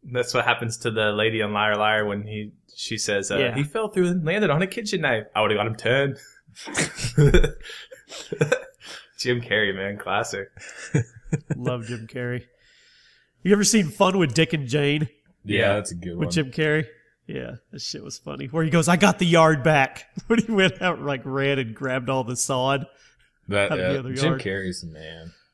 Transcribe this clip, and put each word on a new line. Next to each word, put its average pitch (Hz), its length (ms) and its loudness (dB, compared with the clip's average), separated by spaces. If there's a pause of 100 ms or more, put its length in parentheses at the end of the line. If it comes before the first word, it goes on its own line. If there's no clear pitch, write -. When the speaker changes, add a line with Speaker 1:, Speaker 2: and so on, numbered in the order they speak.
(120)
Speaker 1:
That's 123 220 -2
what 120 100 2
happens 117 340 0
to 120 120 -4
the 107 220 2
lady 110 280 0
on 104 140 -2
Liar 104 220 2
Liar 107 280 2
when 101 220 -4
he, 107 260 -10 (240)
she - 220 -8
says, 101 320 -2
uh, 98 80 0
Speaker 2:
Yeah. 123 160 0
Speaker 1:
"He 139 80 -2
fell 220 260 -4
through 180 200 0
and 180 160 0
landed 185 260 0
on 147 100 2
a 190 60 0
kitchen 208 340 -6
knife." 120 240 0 (100)
I 107 60 0
would've 104 160 2
got 104 100 0
him 113 100 -4
ten. 135 400 0 (500)
<laughs> - 800 4 (1700)
Jim 123 220 0
Carrey, 104 340 0
man, 98 240 -6
classic. 98 500 -4 (440)
Speaker 2:
<laughs> - 640 -4
Love 123 300 -4
Jim 113 200 -10
Carrey. 123 380 -6 (1000)
You 185 100 4
ever 202 120 4
seen 196 240 4
Fun 190 300 4
with 151 160 4
Dick 160 180 4
and 143 160 -2
Jane? 147 400 2 (360)
Speaker 3:
Yeah, 107 160 0
Speaker 1:
Yeah. 104 140 4
Speaker 3:
that's 104 180 -4
a - 20 -10
good 85 220 -8
Speaker 2:
With 151 100 -2
Speaker 3:
one. - 60 -4
Speaker 2:
Jim 151 180 0
Carrey? 156 340 0 (420)
Yeah, - 260 -10 (200)
that - 80 -14
shit - 240 -10
was 139 140 -14
funny. 139 300 -12
Where 160 140 -2
he 160 60 0
goes, 160 200 4
"I 175 80 6
got 202 220 4
the 185 80 2
yard 160 360 6
back." 143 420 2 (120)
<laughs> - 100 -12
When 226 140 4
he - 120 -2
went 190 300 2
out, 175 180 0
like, 139 240 -4
ran 135 340 0
and 113 160 -4
grabbed 131 360 -4
all 131 140 0
the 123 120 -4
sod 135 500 0 (640)
Speaker 3:
That, 101 240 2
Speaker 2:
out 156 60 -2
of 185 140 -2
the 139 40 0
Speaker 3:
uh, - 40 -2
Speaker 2:
other 127 120 -8
Speaker 3:
Jim 135 120 -2
Speaker 2:
yard. 160 180 0
Speaker 3:
Carrey's 95 400 -4
the 82 60 -14
man. 80 440 -16 (220)